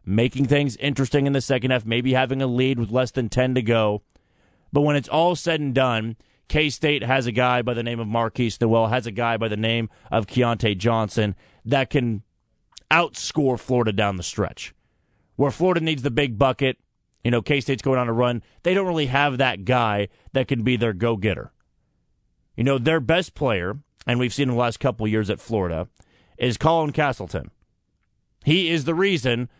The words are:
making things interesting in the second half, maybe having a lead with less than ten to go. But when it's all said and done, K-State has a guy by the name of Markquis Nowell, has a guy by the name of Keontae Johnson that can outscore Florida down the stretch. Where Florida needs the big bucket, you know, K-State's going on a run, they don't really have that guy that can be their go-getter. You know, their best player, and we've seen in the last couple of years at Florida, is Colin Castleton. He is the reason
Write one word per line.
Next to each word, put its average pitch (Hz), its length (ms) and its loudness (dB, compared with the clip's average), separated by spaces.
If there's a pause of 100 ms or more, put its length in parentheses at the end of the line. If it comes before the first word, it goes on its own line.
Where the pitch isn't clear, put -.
making 120 440 0
things 131 300 2
interesting 139 500 0
in 139 60 0
the 139 80 0
second 123 280 -2
half, 123 160 -2
maybe 120 280 0
having 131 280 0
a 135 60 0
lead 127 320 0
with 113 100 -2
less 123 220 0
than 117 180 -2
ten 127 240 0
to 123 80 0
go. 107 400 0 (720)
But 143 80 4
when 147 140 2
it's 135 140 -4
all 170 260 2
said 160 240 -4
and 139 160 -4
done, 117 400 -2 (320)
K-State 151 540 0
has 127 240 0
a 120 60 -4
guy 123 320 2
by 123 100 -2
the 117 80 -4
name 117 180 -6
of 113 80 -6
Markquis 113 540 -2
Nowell, 113 260 4
has 117 200 -2
a 117 40 -10
guy 117 240 -2
by 113 120 -2
the 104 100 -4
name 113 320 -2 (220)
of 110 160 0
Keontae 117 500 0
Johnson 110 580 0 (300)
that 135 240 0
can 117 320 0 (720)
outscore 147 680 0
Florida 120 320 0
down 101 260 0
the 87 60 -6
stretch. - 520 -6 (640)
Where 139 120 4
Florida 170 320 2
needs 156 220 -2
the 131 80 0
big 120 260 0
bucket, 131 400 2 (460)
you 123 80 2
know, 120 100 4
K-State's 139 400 -2
going 131 160 2
on 123 100 0
a 117 60 0
run, 120 300 0 (180)
they 185 140 0
don't 196 100 0
really 160 220 -2
have 135 320 0
that 110 260 0
guy 107 420 2 (260)
that 131 140 0
can 120 140 -2
be 123 160 2
their 110 160 0
go-getter. 95 580 -2 (1040)
You 113 80 0
know, 139 140 2
their 156 220 2
best 151 340 0
player, 107 460 -2 (260)
and 120 140 0
we've 123 140 0
seen 135 160 0
in 120 60 0
the 117 60 2
last 120 180 -2
couple 117 280 0
of 107 40 0
years 107 200 0
at - 100 -6
Florida, 92 460 -2 (500)
is 123 200 -2
Colin 160 340 2
Castleton. 104 580 -4 (920)
He 170 260 2
is 165 160 0
the 160 80 0
reason 131 560 0 (100)